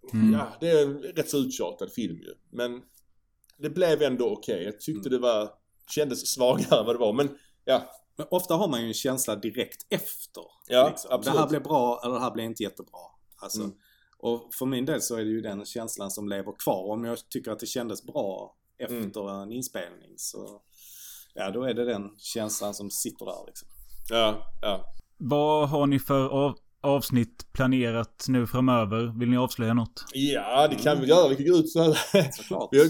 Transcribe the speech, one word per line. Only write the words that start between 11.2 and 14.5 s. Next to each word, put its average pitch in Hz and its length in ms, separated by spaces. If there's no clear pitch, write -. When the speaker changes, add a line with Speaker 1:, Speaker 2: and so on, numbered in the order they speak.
Speaker 3:
Det 160 60
här 147 80
blev 147 140
bra, 127 400
eller 123 100
det 120 60
här 120 120
blev 117 140
inte 113 180
jättebra. - 360
Alltså, 104 200
Speaker 2:
Mm. 101 100
Speaker 3:
och 117 360